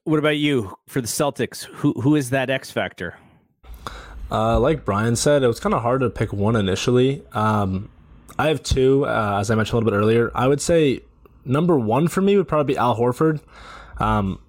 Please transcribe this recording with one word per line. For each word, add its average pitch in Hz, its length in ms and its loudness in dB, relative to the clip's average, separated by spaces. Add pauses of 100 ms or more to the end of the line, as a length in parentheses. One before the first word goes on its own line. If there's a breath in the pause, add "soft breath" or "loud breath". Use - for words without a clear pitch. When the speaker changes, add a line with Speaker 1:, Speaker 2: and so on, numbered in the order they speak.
Speaker 1:
what 156 140 2
about 147 180 2
you 139 360 0 (140)
for - 140 -4
the 113 60 -8
Celtics? - 560 -4
Who, - 360 -2
who 139 160 2
is 135 140 0
that 131 200 -2
X 131 220 -4
factor? 92 460 -6 (1160 loud breath)
Speaker 2:
Uh, 113 260 0
like 135 280 0
Brian 110 320 0
said, 147 260 2
it 127 40 4
was 117 120 0
kinda 202 200 -2
hard 120 200 0
to 127 100 0
pick 110 220 -4
one 101 240 0
initially. 123 680 0 (100)
Um, 104 560 -2 (500)
I 139 80 0
have 156 160 -2
two, 135 420 2
uh, 110 360 0
as 104 100 -2
I 113 40 2
mentioned 110 180 0
a 120 60 2
little 110 120 0
bit 101 60 0
earlier. 110 360 2
I 123 140 0
would 139 140 2
say 156 400 2 (420)
number 156 340 2
one 120 300 2
for 190 140 -2
me 196 160 4
would 185 100 2
probably 147 260 0
be - 40 -2
Al 117 200 2
Horford. 143 440 2 (560 loud breath)
Um, 107 520 0